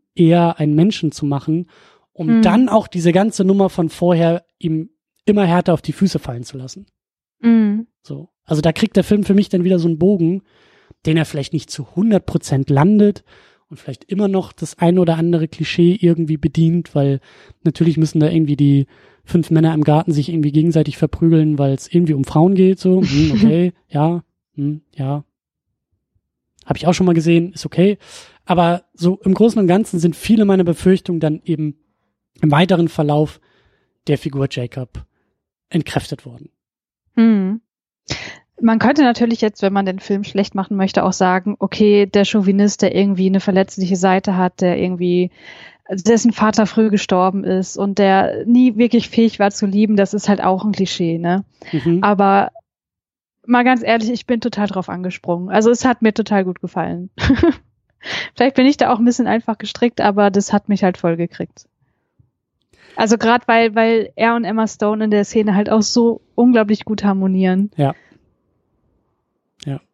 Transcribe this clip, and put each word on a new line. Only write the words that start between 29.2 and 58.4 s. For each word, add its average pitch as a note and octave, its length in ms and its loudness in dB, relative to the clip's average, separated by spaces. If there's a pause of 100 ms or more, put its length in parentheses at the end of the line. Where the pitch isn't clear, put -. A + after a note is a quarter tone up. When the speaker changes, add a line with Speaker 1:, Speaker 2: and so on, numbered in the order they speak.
Speaker 1:
im F#3+ 100 2
Großen A3+ 260 2
und F#3+ 60 2
Ganzen F#3 320 0
sind E3 180 0
viele A3 280 2
meiner F#3+ 200 2
Befürchtungen F3 560 0
dann D#3 240 -2
eben D3+ 320 -6 (640)
im D3+ 100 2
weiteren E3+ 380 2
Verlauf D3 520 -2 (640)
der C#3+ 120 0
Figur C#3 320 -6
Jacob B2 540 -12 (640)
entkräftet - 580 -6
worden. B2 240 -20 (680)
Speaker 2:
Hm. A3 440 2 (1000)
Man A3+ 180 2
könnte C#4 240 2
natürlich A#3 380 0
jetzt, G#3+ 220 -4
wenn G3 100 0
man G3 140 0
den F#3+ 120 -6
Film G3+ 260 -6
schlecht - 300 -4
machen G3 220 -6
möchte, F#3+ 280 0
auch F#3 80 0
sagen, F#3 460 -2
okay, G#3 480 2
der G3+ 180 2
Chauvinist, G3+ 580 0
der F#3+ 120 0
irgendwie F#3+ 320 0
eine F#3+ 140 0
verletzliche F#3+ 560 -2
Seite F#3 400 0
hat, F3+ 240 -2
der F3+ 180 0
irgendwie, F3+ 520 -2 (600)
dessen A3 420 0
Vater G#3+ 340 0
früh A3 220 0
gestorben F#3+ 560 0
ist F#3 320 -4
und G3+ 220 -4
der F#3+ 480 2
nie B3 300 4
wirklich A#3 340 0
fähig A3+ 280 0
war G3+ 120 2
zu - 160 -6
lieben, G#3 300 2
das G3 180 0
ist G3+ 160 -6
halt G3 120 0
auch F#3 220 0
ein G#3+ 80 -2
Klischee, F3 460 -4
ne? F3 260 -2 (280)
Speaker 1:
Mhm. E3+ 300 0
Speaker 2:
Aber G3 500 2 (920)
mal A#3+ 200 2
ganz B3 180 2
ehrlich, A3+ 280 0
ich A#3+ 160 -6
bin A#3 140 -2
total G#3 280 -4
drauf F#3+ 200 -8
angesprungen. F3+ 640 -8
Also G#3+ 200 2
es A#3+ 140 0
hat B3 160 0
mir A3 140 0
total G3+ 300 -2
gut F3+ 160 -8
gefallen. F3 580 -8
<laughs> - 1160 -4
Vielleicht C4 220 0